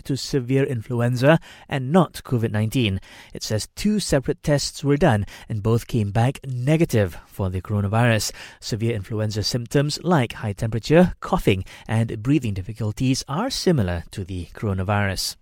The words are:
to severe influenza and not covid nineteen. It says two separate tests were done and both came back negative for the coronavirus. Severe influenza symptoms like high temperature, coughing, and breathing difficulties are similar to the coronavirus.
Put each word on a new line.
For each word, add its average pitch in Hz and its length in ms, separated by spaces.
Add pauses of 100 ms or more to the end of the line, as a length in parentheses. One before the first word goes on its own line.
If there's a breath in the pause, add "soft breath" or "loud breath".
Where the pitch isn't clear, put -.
to 139 120
severe 135 480
influenza 123 760 (280 loud breath)
and 135 240
not 175 320
covid 113 280
nineteen. 107 500 (320 loud breath)
It - 80
says - 320
two 208 260
separate 147 440
tests - 400
were 143 140
done 110 280 (240 loud breath)
and 107 140
both 117 240
came 104 240
back 117 340
negative 127 800
for 95 240
the 92 100
coronavirus. 107 760 (260 loud breath)
Severe 117 340
influenza 107 480
symptoms 139 640
like 151 300
high 107 200
temperature, 131 680
coughing, 107 440 (220 loud breath)
and 110 340
breathing 123 320
difficulties 110 720
are 190 220
similar 98 600
to 101 120
the 90 300
coronavirus. 98 880